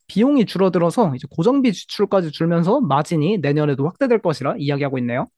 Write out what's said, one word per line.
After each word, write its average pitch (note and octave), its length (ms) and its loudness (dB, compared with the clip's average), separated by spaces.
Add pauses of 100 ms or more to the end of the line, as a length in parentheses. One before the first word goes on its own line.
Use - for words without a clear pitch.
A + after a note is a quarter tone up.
비용이 B3+ 400 2
줄어들어서 F3 720 0
이제 - 140 -12
고정비 A#3+ 420 2
지출까지 F#3+ 580 -2
줄면서 E3+ 500 0
마진이 D#3 580 0
내년에도 C#3+ 480 0
확대될 A#3 340 0
것이라 D#3 380 -2
이야기하고 C#3 400 -2
있네요. B2 400 -2